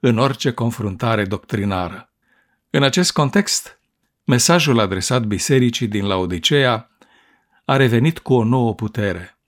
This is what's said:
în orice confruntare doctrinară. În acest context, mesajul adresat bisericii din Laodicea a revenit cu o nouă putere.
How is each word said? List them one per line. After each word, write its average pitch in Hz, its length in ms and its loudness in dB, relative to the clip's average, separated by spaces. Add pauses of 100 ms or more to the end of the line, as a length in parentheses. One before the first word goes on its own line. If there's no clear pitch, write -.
în 117 180 2
orice 135 320 0
confruntare 113 720 -2
doctrinară. 98 880 -6 (580)
În 143 120 0
acest 139 300 0
context, - 680 -2 (460)
mesajul 143 540 2
adresat 101 440 0
bisericii 117 640 0
din 101 200 -4
Laodicea 101 840 0 (760)
a 135 120 0
revenit 131 420 2
cu - 160 0
o 117 100 4
nouă 117 300 0
putere. 98 720 -6